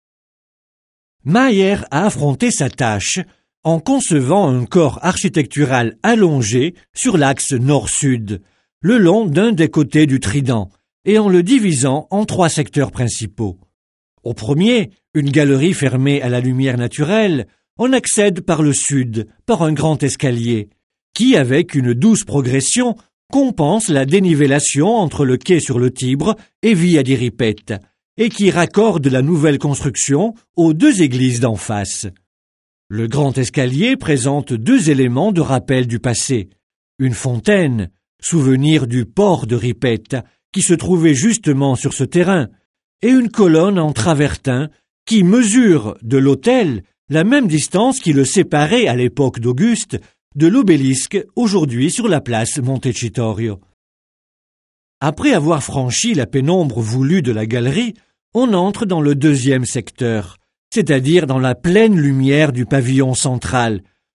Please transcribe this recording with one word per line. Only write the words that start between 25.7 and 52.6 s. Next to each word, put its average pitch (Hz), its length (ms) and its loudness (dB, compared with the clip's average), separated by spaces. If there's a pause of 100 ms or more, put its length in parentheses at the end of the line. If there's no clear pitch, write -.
le 123 140 0
Tibre 139 440 -2 (260)
et 220 120 2
Via 170 300 4
di 131 120 0
Ripetta, 110 640 -4 (360)
et 208 140 0
qui 202 200 0
raccorde 170 580 0
la 131 140 2
nouvelle 147 380 2
construction 147 760 -2 (200)
aux 165 180 4
deux 202 280 2
églises 127 400 0
d'en 117 140 0
face. 101 520 -8 (800)
Le 113 200 -4
grand 135 300 -2
escalier 139 600 -2
présente 139 560 -2
deux 160 360 2
éléments 135 440 2
de 170 80 0
rappel 127 440 -2
du 117 140 -4
passé. 117 500 -4 (480)
Une 131 160 0
fontaine, 127 760 0 (320)
souvenir 143 640 2
du 120 180 -2
port 175 420 0
de 113 80 -2
Ripetta, 120 680 -4 (280)
qui 190 100 -4
se 175 140 2
trouvait 165 400 2
justement 139 600 0
sur 131 180 -4
ce - 100 -4
terrain, 175 440 0 (560)
et 220 60 2
une 254 200 4
colonne 185 480 4
en 156 160 -2
travertin 143 760 -2 (360)
qui 220 180 2
mesure 196 800 2
de 117 160 0
l'autel 135 640 2 (260)
la 156 140 0
même 247 240 2
distance 185 520 0
qui 160 140 0
le 139 120 4
séparait 170 640 0
à 120 80 -2
l'époque 123 440 -2
d'Auguste 127 600 -2 (360)
de 151 120 4
l'obélisque 170 760 2 (120)
aujourd'hui 170 560 0
sur 233 160 -4
la 165 140 0
place 117 360 -4
Montecitorio. 117 1000 -4 (1400)